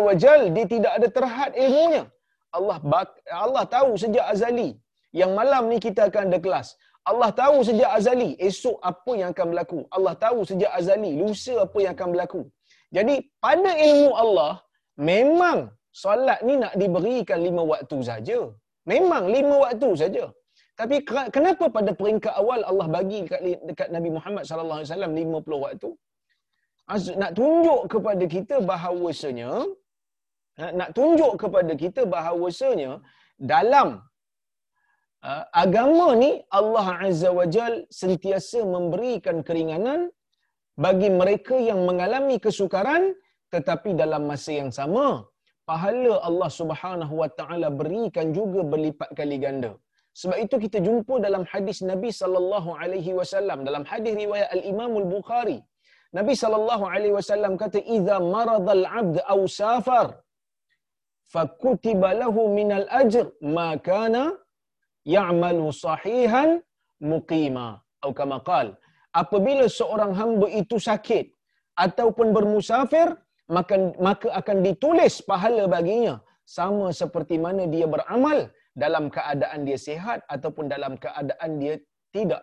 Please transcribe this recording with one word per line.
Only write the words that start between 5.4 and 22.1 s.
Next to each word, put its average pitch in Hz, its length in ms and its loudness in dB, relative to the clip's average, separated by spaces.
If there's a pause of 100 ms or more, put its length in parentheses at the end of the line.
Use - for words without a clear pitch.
ni 240 40 2 (100)
kita 220 220 -2
akan 202 200 -2
ada 180 160 2
kelas. 165 240 -2 (420)
Allah 226 200 2 (120)
tahu 285 140 6 (120)
sejak 233 300 4
azali 240 320 2 (180)
esok 202 280 -4 (140)
apa 208 300 -6
yang 180 140 -2
akan 180 180 -2
berlaku. 170 280 -4 (160)
Allah 185 180 2 (100)
tahu 240 140 2 (120)
sejak 190 200 0 (100)
azali 196 300 2 (100)
lusa 214 340 -2 (120)
apa 196 180 -6
yang 180 120 0
akan 180 180 -6
berlaku. 175 280 -4 (540)
Jadi, 220 180 2 (300)
pada 339 260 4 (180)
ilmu 285 220 8 (140)
Allah, 175 280 2 (580)
memang 294 480 4 (440)
solat 226 440 2
ni 269 160 2
nak 202 200 -4
diberikan 190 680 0
lima 175 140 -2 (100)
waktu 151 240 -6 (140)
saja. 120 280 -6 (540)
Memang 311 320 2 (120)
lima 285 180 4 (100)
waktu 240 240 0 (140)
saja. 202 220 -2 (560)
Tapi 233 160 -2 (120)
ke-, 254 260 -4
kenapa 330 300 2 (120)
pada 214 140 0 (100)
peringkat 214 420 -2